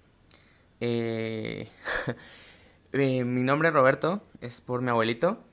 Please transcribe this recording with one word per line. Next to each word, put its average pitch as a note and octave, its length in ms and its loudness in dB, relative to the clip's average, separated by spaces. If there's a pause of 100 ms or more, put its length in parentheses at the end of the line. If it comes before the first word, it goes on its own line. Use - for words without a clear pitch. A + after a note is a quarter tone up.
(800)
Eh, A2+ 920 -4 (380)
<laughs> - 840 -14
eh, C3 300 2
mi B2 200 0
nombre D3 260 2
Roberto D3+ 540 4 (180)
es B2 200 -12
por B2 200 -4
mi B2+ 80 -2
abuelito. A#2+ 640 0